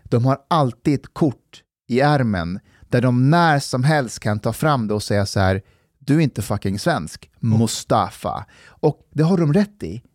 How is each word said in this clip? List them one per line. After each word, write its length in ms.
de 220
har 120
alltid 460
ett 200
kort 500
i 100
ärmen 600
där 120
de 280
när 300
som 240
helst 360
kan 200
ta 140
fram 340
det 60
och 100
säga 220
så 140
här, 220
"Du 160
är 40
inte 220
fucking 380
svensk, 500
Mustafa." 1040
Och 460
det 100
har 140
de 160
rätt 300
i. 180